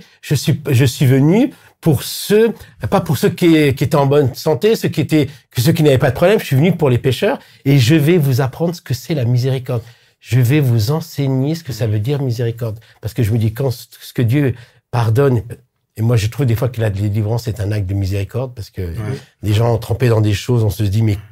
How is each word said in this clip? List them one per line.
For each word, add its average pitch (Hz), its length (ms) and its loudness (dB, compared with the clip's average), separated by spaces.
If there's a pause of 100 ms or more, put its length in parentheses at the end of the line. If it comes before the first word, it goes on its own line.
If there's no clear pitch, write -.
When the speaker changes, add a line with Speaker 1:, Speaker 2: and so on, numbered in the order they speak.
(220)
Speaker 1:
Je 151 140 -2
suis, - 240 -2 (100)
je 123 140 4
suis 123 200 0
venu 147 480 4 (280)
pour 151 240 0
ceux, 220 500 0 (360)
pas 196 100 2
pour 160 180 -2
ceux 202 100 2
qui, 156 460 2
qui - 80 -4
étaient 139 140 0
en 139 100 4
bonne 139 300 2
santé, 165 400 0
ceux 180 120 -2
qui - 120 -4
étaient, 147 260 2 (240)
que - 100 -4
ceux 156 120 4
qui 160 100 2
n'avaient 139 160 6
pas 131 120 2
de 123 40 0
problème. 196 240 4
Je - 60 -8
suis - 100 -2
venu 170 220 2
pour 160 140 2
les 120 80 2
pécheurs 143 420 -2 (240)
et 139 160 4
je 123 160 4
vais 160 220 4
vous 139 220 0
apprendre 160 320 -2
ce 175 80 -12
que - 140 -6
c'est - 220 -6
la 127 80 -2
miséricorde. 123 580 -2 (380)
Je - 180 -2
vais 131 220 2
vous 117 320 2
enseigner 143 640 -4
ce 165 80 -12
que 131 80 -10
ça 113 160 -4
veut 107 100 0
dire 135 240 -2
miséricorde. 117 560 -6 (220)
Parce - 140 -12
que 127 100 0
je 101 80 0
me 120 60 0
dis, 110 140 0
quand 135 200 -4
ce - 400 -18
que 131 100 -2
Dieu 131 320 0 (380)
pardonne, 120 500 0 (540)
et 110 60 -6
moi 120 140 2
je 104 120 0
trouve 143 180 -4
des 117 80 0
fois 120 140 -2
que 113 120 -8
la 110 100 0
délivrance 104 580 -4
est 95 100 -6
un 101 140 -4
acte 104 140 -4
de 98 80 -4
miséricorde, 101 600 -4
parce - 160 -16
que 98 120 -10
Speaker 2:
Ouais. 85 120 -8 (480)
Speaker 1:
des 104 120 0
gens 117 200 2
ont 107 40 0
trempé 120 300 -2
dans 110 120 2
des 104 140 2
choses, 120 280 -2
on 104 80 0
se 104 140 -4
dit, 104 180 0
mais 104 160 0 (140)